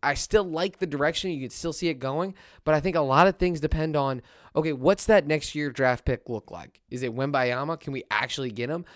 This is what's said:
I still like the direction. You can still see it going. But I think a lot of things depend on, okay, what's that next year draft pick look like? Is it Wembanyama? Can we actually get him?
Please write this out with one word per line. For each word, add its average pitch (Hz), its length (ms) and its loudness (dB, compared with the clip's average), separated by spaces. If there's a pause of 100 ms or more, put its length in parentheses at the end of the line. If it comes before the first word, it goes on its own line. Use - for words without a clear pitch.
I 139 120 2
still - 280 2
like 180 360 -4
the 185 80 -2
direction. 151 440 -2
You 143 100 -6
can 127 100 -8
still 165 220 -4
see 175 140 -2
it 156 120 -2
going. 151 340 -4 (300)
But 156 120 4
I 151 40 4
think 165 160 0
a 160 60 4
lot 143 260 6
of 190 100 2
things 180 220 0
depend 156 360 -2
on, 135 260 -2 (340)
okay, 156 180 0
what's 139 320 2
that 202 200 6
next 151 300 -2
year 147 160 -4
draft 127 340 0
pick - 240 -2
look 113 220 -8
like? - 300 -16 (100)
Is 123 100 -8
it 120 140 -4
Wembanyama? 135 640 -2
Can 139 140 -8
we 127 180 -6
actually 120 400 -2
get 120 180 -6
him? 165 160 -6 (100)